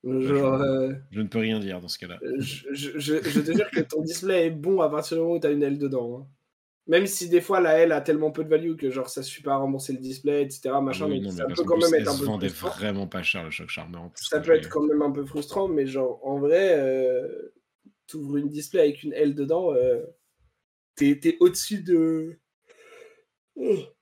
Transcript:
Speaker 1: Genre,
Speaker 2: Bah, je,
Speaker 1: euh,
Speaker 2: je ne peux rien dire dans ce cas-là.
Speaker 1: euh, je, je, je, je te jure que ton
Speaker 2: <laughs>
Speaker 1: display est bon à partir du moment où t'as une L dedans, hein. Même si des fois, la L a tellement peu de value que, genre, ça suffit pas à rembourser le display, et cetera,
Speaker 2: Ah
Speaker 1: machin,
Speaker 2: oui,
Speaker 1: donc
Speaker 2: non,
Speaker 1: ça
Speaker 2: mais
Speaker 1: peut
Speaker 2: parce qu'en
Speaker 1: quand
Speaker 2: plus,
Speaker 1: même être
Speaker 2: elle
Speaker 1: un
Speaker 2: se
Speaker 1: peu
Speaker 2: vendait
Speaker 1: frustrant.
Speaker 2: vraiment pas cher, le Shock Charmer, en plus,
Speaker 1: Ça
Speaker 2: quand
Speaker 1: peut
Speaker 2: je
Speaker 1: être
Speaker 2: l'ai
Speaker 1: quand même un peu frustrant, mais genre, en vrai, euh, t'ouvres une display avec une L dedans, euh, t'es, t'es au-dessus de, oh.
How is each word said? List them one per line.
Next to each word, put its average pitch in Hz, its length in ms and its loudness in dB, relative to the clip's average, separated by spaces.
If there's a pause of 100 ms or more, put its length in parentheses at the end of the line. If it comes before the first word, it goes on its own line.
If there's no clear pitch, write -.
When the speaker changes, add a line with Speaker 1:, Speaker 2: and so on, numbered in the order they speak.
Speaker 1:
Genre, 131 560 2
Speaker 2:
Bah, - 0 -
je, 143 40 2
Speaker 1:
euh, 135 300 0 (160)
Speaker 2:
je 104 120 -6
ne 104 60 -2
peux 113 120 -2
rien 110 200 0
dire 95 220 -6
dans 87 60 -16
ce - 100 -8
cas-là. 87 240 -14
Speaker 1:
euh, 123 180 -6
je, 135 320 -8
je, 143 280 -8
je, 147 240 -2
je 151 160 2
te 151 120 -2
jure 202 200 2
que 233 100 0
ton 156 200 -4
Speaker 2:
<laughs> - 20 -4
Speaker 1:
display 170 440 0
est 165 40 0
bon 170 300 0
à 156 80 4
partir 151 280 -2
du 165 60 2
moment 170 120 0
où 165 40 -2
t'as 156 120 2
une 147 120 2
L 143 160 0
dedans, 127 400 -4
hein. 139 80 -18 (580)
Même 185 220 4
si 180 220 -6
des 175 100 6
fois, 185 220 2
la 165 160 6
L 170 160 6
a 143 80 0
tellement 151 300 0
peu 160 120 -6
de 156 60 -6
value 160 260 2
que, 135 160 -2
genre, 127 180 -4
ça 135 140 -8
suffit - 180 -14
pas 139 120 0
à - 20 2
rembourser 135 380 -2
le 127 60 -6
display, 135 440 -2
et 135 60 -4
cetera, 139 300 -2
Speaker 2:
Ah - 20 0
Speaker 1:
machin, 135 260 -2
Speaker 2:
oui, 139 140 -2
Speaker 1:
donc - 20 -6
Speaker 2:
non, 101 80 -6
Speaker 1:
ça - 60 -8
Speaker 2:
mais - 60 -6
Speaker 1:
peut - 120 -2
Speaker 2:
parce 175 60 -2
qu'en 160 60 2
Speaker 1:
quand 170 80 4
Speaker 2:
plus, 165 100 4
Speaker 1:
même 165 80 4
être 151 80 4
Speaker 2:
elle - 80 -2
Speaker 1:
un - 20 0
Speaker 2:
se 139 80 -2
Speaker 1:
peu 143 60 -2
Speaker 2:
vendait 101 240 -2
Speaker 1:
frustrant. - 320 -8
Speaker 2:
vraiment 98 260 -4
pas 90 160 -8
cher, 87 220 -2
le 76 60 -10
Shock - 180 -12
Charmer, 85 300 -12
en 87 100 -14
plus, - 160 -14
Speaker 1:
Ça 151 140 -4
Speaker 2:
quand 165 40 -6
Speaker 1:
peut 165 80 4
Speaker 2:
je 160 60 8
Speaker 1:
être 156 80 2
Speaker 2:
l'ai - 40 -14
Speaker 1:
quand 147 140 -2
même 147 180 2
un 143 100 0
peu 139 140 -4
frustrant, 151 440 -4
mais 147 180 0
genre, 131 400 -4
en 139 120 -2
vrai, 170 380 4
euh, 131 760 0 (540)
t'ouvres 143 280 -6
une 143 140 0
display 151 320 -2
avec 143 200 4
une 147 120 -8
L 143 200 2
dedans, 156 400 0
euh, 123 300 2 (920)
t'es, 143 260 4
t'es 165 180 2
au-dessus 180 440 2
de, 160 540 0 (1160)
oh. 196 220 0 (240)